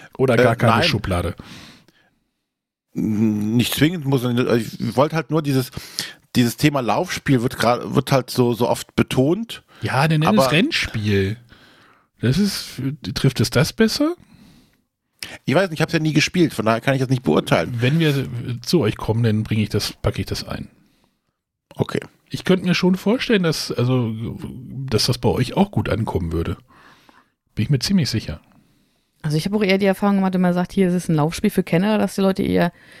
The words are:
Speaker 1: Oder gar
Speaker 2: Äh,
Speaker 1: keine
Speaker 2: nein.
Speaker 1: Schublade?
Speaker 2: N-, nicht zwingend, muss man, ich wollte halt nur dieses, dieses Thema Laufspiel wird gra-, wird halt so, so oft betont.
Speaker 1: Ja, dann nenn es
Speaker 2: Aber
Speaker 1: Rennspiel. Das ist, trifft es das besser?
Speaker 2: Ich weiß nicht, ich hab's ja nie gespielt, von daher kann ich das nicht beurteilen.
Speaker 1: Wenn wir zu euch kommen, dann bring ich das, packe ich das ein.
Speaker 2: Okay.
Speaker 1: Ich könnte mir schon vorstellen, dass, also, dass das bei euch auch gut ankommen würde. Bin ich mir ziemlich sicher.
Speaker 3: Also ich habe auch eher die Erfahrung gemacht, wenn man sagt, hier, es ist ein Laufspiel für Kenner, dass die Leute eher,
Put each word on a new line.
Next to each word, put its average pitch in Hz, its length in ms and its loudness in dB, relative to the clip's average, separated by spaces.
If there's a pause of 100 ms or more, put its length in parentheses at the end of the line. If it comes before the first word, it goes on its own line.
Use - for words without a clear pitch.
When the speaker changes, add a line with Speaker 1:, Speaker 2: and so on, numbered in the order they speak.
(180)
Speaker 1:
Oder 127 180 2
gar 117 180 6
Speaker 2:
Äh, - 20 0
Speaker 1:
keine 113 160 4
Speaker 2:
nein. 123 100 4
Speaker 1:
Schublade? 95 520 -2 (1600)
Speaker 2:
N-, 107 640 0
nicht 120 180 0
zwingend, 160 300 0
muss 135 180 0
man, 123 140 -2 (220)
ich 117 380 -6
wollte 151 200 2
halt 160 140 -4
nur 156 120 0
dieses, 131 280 0 (680)
dieses 120 200 2
Thema 143 240 2
Laufspiel 127 640 0
wird 127 140 -4
gra-, 117 380 0
wird 131 180 2
halt 131 180 0
so, 120 240 2
so 113 140 0
oft - 280 -4
betont. 160 680 0 (200)
Speaker 1:
Ja, 127 240 0
dann 156 140 2
nenn 160 140 2
es 135 100 4
Speaker 2:
Aber 127 80 2
Speaker 1:
Rennspiel. 107 840 0 (840)
Das 131 180 2
ist, - 420 -4 (340)
trifft - 260 0
es 120 100 2
das 135 220 0
besser? 294 420 0 (1300)
Speaker 2:
Ich 123 100 0
weiß 180 160 2
nicht, 156 80 -8
ich - 40 2
hab's 156 100 0
ja 165 60 0
nie 156 140 0
gespielt, 151 420 2
von 107 120 -2
daher 113 140 2
kann 139 140 0
ich 131 60 0
das 131 80 0
nicht 127 140 0
beurteilen. 127 580 0
Speaker 1:
Wenn 135 180 2
wir 143 280 0 (360)
zu - 180 2
euch 107 160 0
kommen, 113 260 -2
dann 110 200 2
bring 110 160 -2
ich 104 100 0
das, - 240 -4
packe - 280 -4
ich 95 60 -4
das - 200 -8
ein. - 220 -10 (1040)
Speaker 2:
Okay. - 260 -4 (280)
Speaker 1:
Ich - 160 -10
könnte 185 220 0
mir 175 80 2
schon 185 200 2
vorstellen, 208 480 0
dass, 160 300 -2
also, 123 420 0 (720)
dass 107 200 0
das 123 120 -2
bei 123 100 0
euch - 260 0
auch 202 160 2
gut - 180 -2
ankommen 85 440 -2
würde. 82 240 -4 (1000)
Bin 139 100 -2
ich - 60 -6
mir 143 80 4
ziemlich 175 300 0
sicher. - 320 -6 (840)
Speaker 3:
Also 151 140 -2
ich 156 80 0
habe 196 120 -2
auch 214 60 2
eher 196 140 2
die 196 100 2
Erfahrung 202 300 2
gemacht, 190 180 2
wenn 180 60 2
man 180 140 2
sagt, 180 180 -2
hier, 190 160 2
es 175 60 0
ist 175 140 -2
ein 170 60 2
Laufspiel 160 360 0
für 190 120 0
Kenner, 202 360 2
dass 202 160 -2
die 196 80 0
Leute 190 200 2
eher, 175 300 2 (280)